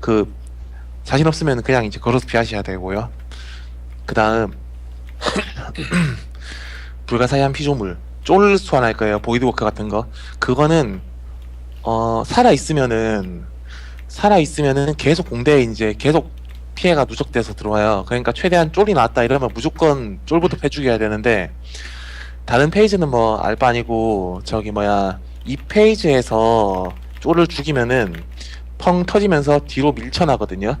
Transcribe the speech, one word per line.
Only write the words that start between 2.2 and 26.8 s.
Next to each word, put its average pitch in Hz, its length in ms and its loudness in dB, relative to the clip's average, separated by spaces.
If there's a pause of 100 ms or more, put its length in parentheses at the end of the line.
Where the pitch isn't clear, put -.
피하셔야 113 360 0
되고요. 95 480 -6 (960)
그다음 110 460 2 (680)
<coughs> - 760 -6 (1120)
불가사의한 139 460 2
피조물, 131 460 -2 (240)
쫄 196 360 6
소환할 123 360 2
거예요. 107 260 0
보이드워크 120 440 0
같은 107 240 -2
거. 104 180 -2 (320)
그거는 135 600 2 (840)
어, 113 440 0
살아 247 240 6
있으면은, 113 920 0 (640)
살아 208 300 4
있으면은 143 580 2
계속 170 320 2
공대에 127 340 4
이제 110 360 0
계속 151 320 0 (440)
피해가 160 300 2
누적돼서 113 500 -4
들어와요. 107 540 0
그러니까 123 240 -2
최대한 170 400 2
쫄이 202 220 4
나왔다 123 280 4
이러면 127 320 2
무조건 127 680 0
쫄부터 165 320 2
패 - 120 -2
죽여야 131 300 0
되는데 107 540 0 (920)
다른 139 240 4
페이지는 190 380 4
뭐 113 300 2
알 107 180 0
바 131 120 4
아니고 113 760 0
저기 107 280 -4
뭐야 101 460 0 (260)
이 135 120 -6
페이지에서 113 1400 2 (280)